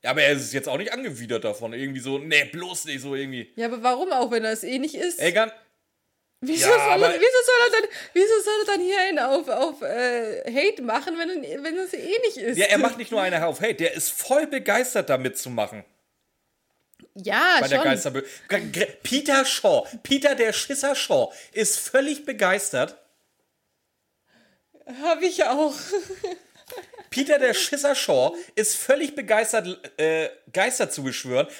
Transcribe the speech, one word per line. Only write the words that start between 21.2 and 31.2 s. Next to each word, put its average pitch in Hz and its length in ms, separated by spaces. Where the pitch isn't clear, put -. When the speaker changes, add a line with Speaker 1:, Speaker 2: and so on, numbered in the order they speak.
Speaker 1:
ist 208 260
völlig 285 440
begeistert. 196 720
Speaker 2:
Hab 320 200
ich 359 220
auch. 277 300
<laughs> 359 260
Speaker 1:
Peter 277 280
der 247 160
Schisser 285 400
Shaw 147 400
ist 214 220
völlig 294 380
begeistert, 214 640
äh, 160 300
Geister 214 380
zu 147 120
beschwören 131 440